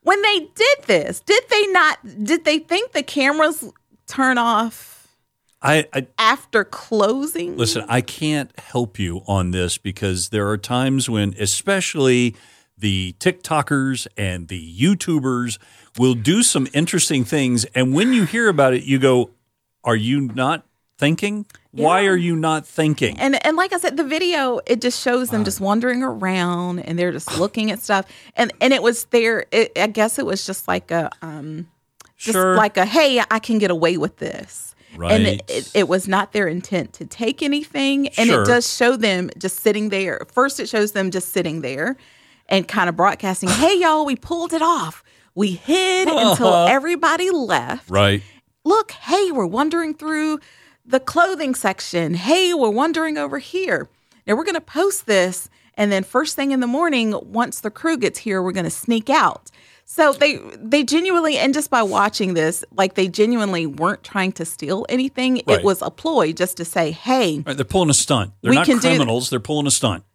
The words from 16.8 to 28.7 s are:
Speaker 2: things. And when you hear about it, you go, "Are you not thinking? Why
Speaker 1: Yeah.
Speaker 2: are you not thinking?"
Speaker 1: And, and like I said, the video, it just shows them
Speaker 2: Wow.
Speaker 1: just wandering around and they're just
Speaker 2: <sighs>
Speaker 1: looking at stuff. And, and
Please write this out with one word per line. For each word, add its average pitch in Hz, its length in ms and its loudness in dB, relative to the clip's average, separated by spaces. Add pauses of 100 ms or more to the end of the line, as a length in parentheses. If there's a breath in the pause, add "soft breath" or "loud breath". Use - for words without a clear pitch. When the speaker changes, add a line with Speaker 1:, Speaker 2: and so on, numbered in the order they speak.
Speaker 2:
things. 123 400 0 (100)
And 127 180 2
when 220 200 4
you 226 120 4
hear 226 240 0
about 139 260 4
it, 127 80 -2
you 135 160 0
go, 127 320 4 (520)
"Are 120 120 2
you 120 260 0
not 131 420 -2 (360)
thinking? 202 480 0 (240 soft breath)
Why 156 300 2
Speaker 1:
Yeah. 202 80 2
Speaker 2:
are 190 60 4
you 175 200 0
not 156 320 -2
thinking?" 151 520 0
Speaker 1:
And, 269 240 0
and 311 140 2
like 370 160 0
I 359 60 -2
said, 277 180 -2
the 320 60 0
video, 294 640 -2
it 240 120 2
just 247 220 -2
shows 247 300 0
them 220 100 0
Speaker 2:
Wow. 208 40 0
Speaker 1:
just 196 140 -4
wandering 233 440 0
around 180 760 -2
and 170 180 -4
they're 180 120 2
just - 240 -8
Speaker 2:
<sighs> 156 40 -2
Speaker 1:
looking 214 320 -2
at 220 80 -6
stuff. 196 260 0 (300 loud breath)
And, 240 260 0
and 262 120 6